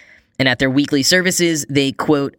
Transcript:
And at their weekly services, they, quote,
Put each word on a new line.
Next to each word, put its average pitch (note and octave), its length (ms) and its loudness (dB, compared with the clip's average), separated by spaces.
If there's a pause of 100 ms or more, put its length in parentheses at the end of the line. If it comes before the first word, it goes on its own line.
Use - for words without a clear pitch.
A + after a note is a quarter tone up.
(380)
And C3+ 100 0
at B2 120 -2
their C3+ 100 0
weekly C#3 320 0
services, F3 680 0
they, C#3 220 0
quote, C#3 480 -2